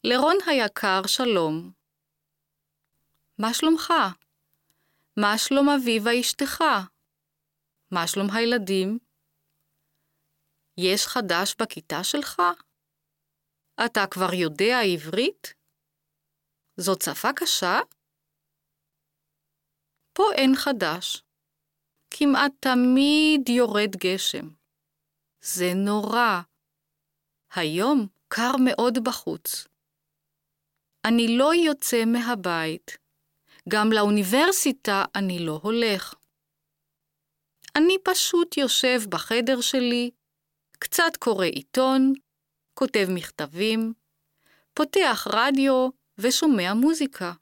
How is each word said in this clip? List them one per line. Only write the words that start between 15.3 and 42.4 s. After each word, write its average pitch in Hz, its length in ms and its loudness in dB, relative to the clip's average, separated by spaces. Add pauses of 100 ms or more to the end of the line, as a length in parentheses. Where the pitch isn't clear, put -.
זאת 185 260 -2
שפה 170 340 -4
קשה? 208 440 -2 (2250)
פה 370 100 0 (100)
אין 269 240 4
חדש. 185 680 -4 (880)
כמעט 277 500 2
תמיד 269 880 2
יורד 214 480 0
גשם. 185 520 -4 (920)
זה 180 340 -2
נורא. 202 680 0 (1120)
היום 196 520 0 (220)
קר 240 240 -2 (120)
מאוד 247 400 2
בחוץ. - 640 -6 (1400)
אני 233 340 2
לא 294 160 4
יוצא 294 500 0
מהבית. 185 1000 -4 (640)
גם 214 240 2
לאוניברסיטה 208 1120 2 (100)
אני 180 320 -4
לא 156 160 -6
הולך. 220 520 -2 (1600)
אני 349 280 6
פשוט 349 520 0
יושב 254 520 0
בחדר 233 520 -2
שלי, 240 500 -2 (680)
קצת - 400 0
קורא 190 280 0
עיתון, 262 640 2 (640)